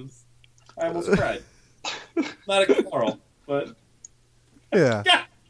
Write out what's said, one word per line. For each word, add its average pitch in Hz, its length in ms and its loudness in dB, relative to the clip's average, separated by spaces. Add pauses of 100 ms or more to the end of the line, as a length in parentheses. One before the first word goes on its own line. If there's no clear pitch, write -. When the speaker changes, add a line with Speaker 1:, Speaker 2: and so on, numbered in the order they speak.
Speaker 1:
was, - 220 -20 (540)
I 165 100 -2
almost 170 240 -4
cried. 127 300 0 (1040)
Not 196 220 2
a - 160 4
Carl, - 340 -4 (280)
but 143 220 -4 (1040)
Speaker 2:
Yeah. 120 320 4
Speaker 1:
yeah, 359 180 4 (260)